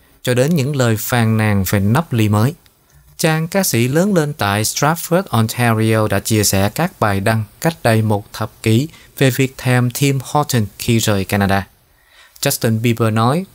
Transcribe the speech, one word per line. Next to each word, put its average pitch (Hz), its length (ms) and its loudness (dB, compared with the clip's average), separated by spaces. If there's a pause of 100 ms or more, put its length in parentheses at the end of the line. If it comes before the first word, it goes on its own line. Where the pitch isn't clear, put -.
(220)
cho 127 120 -2
đến 139 220 2
những 143 200 -2
lời 120 200 2
phàn 110 400 0
nàn 107 340 2
về 104 100 0
nắp 113 320 0
ly 110 160 2
mới. 107 260 2 (640)
Chàng 160 280 0
ca 196 140 0
sĩ 120 260 0
lớn 175 260 0
lên 151 240 0
tại 101 240 0
Stratford, 160 640 -2
Ontario 110 800 0
đã 101 120 -2
chia 107 240 0
sẻ 98 300 0
các - 260 -4
bài 101 200 0
đăng 110 240 0 (160)
cách 165 220 -2
đây 110 200 2
một 104 300 -2
thập - 300 -10
kỷ 117 260 2 (300)
về 135 120 4
việc 135 280 -2
thèm 123 320 0 (100)
Tim 139 240 2
Horton 131 420 -2 (120)
khi 117 200 0
rời 101 260 0
Canada. 98 420 0 (760)
Justin 117 380 0
Bieber 113 320 0
nói 120 320 0 (100)